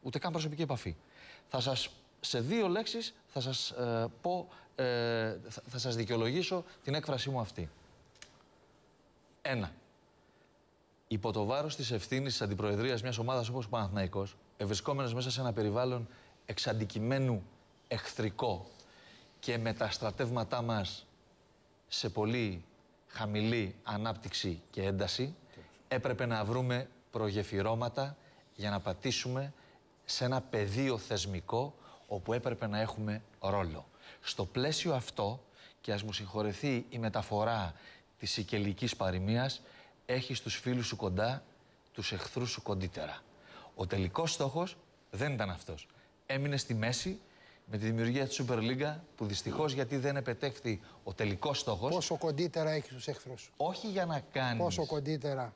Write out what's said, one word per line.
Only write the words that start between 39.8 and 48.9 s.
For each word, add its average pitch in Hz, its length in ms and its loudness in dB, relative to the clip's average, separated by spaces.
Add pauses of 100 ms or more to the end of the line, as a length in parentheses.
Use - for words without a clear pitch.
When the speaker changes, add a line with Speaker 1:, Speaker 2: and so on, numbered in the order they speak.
Speaker 1:
«Έχεις 127 340 0
τους 110 140 -4
φίλους 123 320 0
σου - 80 -2
κοντά, 104 480 2 (500)
τους - 180 -4
εχθρούς 120 380 -2
σου - 120 -4
κοντύτερα». 92 580 -2 (560)
Ο 92 120 -2
τελικός 101 460 2
στόχος 151 440 0 (340)
δεν 135 220 0
ήταν 107 160 0
αυτός. 82 380 -8 (380)
Έμεινε 139 320 0
στη - 160 -2
μέση 120 460 0 (460)
με 107 120 -6
τη 104 80 0
δημιουργία 117 420 4
της - 140 -2
Super 123 160 2
Liga, 127 380 2 (200)